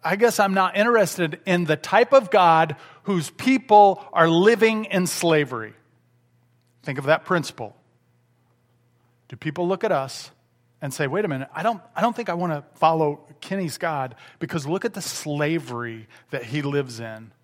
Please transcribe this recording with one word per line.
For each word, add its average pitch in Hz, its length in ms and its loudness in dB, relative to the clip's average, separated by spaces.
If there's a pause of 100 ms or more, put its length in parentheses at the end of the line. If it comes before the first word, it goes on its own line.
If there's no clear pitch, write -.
I 165 120 -2
guess 220 240 2
I'm 196 140 2
not 185 240 0
interested 202 680 0
in 175 200 0
the 156 100 0
type 226 380 2
of 247 180 4
God 165 440 4 (280)
whose 175 260 -2
people 208 840 4
are 165 160 4
living 214 560 4
in 180 220 -2
slavery." 143 680 -2 (1080)
Think 135 160 -8
of 135 60 -8
that 151 200 2
principle. 147 500 -4 (1500)
Do - 80 -16
people 156 320 -6
look 185 160 -2
at 214 80 0
us 135 400 -6 (500)
and 139 120 -8
say, 147 140 -4
"Wait 185 180 -2
a - 20 -2
minute, 135 260 -6
I 160 100 -8
don't, 214 180 -4 (140)
I - 60 -4
don't 226 140 0
think 233 140 -8
I 175 40 -2
wanna 170 300 -4 (120)
follow 156 520 0 (140)
Kenny's 190 360 -8
God 143 380 -6 (240)
because 156 260 -8
look 175 200 -4
at 214 80 -6
the 190 80 -12
slavery 131 1040 -6 (240)
that 101 120 -8
he 127 180 -6
lives 139 380 -4
in"? 110 320 -14 (120)